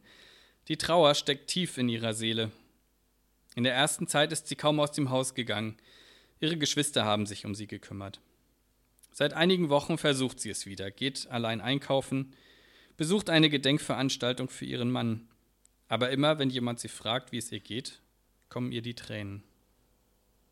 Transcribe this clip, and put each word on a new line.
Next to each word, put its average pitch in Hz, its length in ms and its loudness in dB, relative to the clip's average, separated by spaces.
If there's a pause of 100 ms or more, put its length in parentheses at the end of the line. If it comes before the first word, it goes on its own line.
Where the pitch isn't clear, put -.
(680)
Die 156 100 -2
Trauer 160 380 6
steckt - 340 -2
tief 180 280 -2
in 123 120 2
ihrer 113 240 -2
Seele. 113 380 -2 (1040)
In 120 80 0
der 127 100 2
ersten 151 340 2
Zeit 151 240 2
ist - 160 -6
sie 143 80 -6
kaum 151 240 2
aus 147 120 2
dem 139 180 0
Haus 131 260 0
gegangen. 107 420 -4 (600)
Ihre 160 180 0
Geschwister 143 480 0
haben 104 200 2
sich 101 200 -10
um 107 80 -6
sie 104 140 -10
gekümmert. 98 520 -12 (920)
Seit 143 220 0
einigen 175 360 4
Wochen 143 280 2
versucht 131 420 0
sie 107 100 -6
es - 160 -8
wieder, 98 240 -8
geht 135 400 -6
allein 113 320 -2
einkaufen, 135 720 -2 (640)
besucht 180 320 0
eine 160 200 6
Gedenkveranstaltung 135 1000 0
für - 160 -12
ihren 123 260 -2
Mann. 117 360 -2 (600)
Aber 123 220 0
immer, 147 300 2
wenn 135 100 2
jemand 120 300 -4
sie 110 100 -10
fragt, - 420 -4
wie 123 60 -6
es - 140 -8
ihr 110 80 -8
geht, - 420 -10 (480)
kommen 123 220 -6
ihr 120 100 -4
die 117 140 -8
Tränen. 101 480 -10 (1080)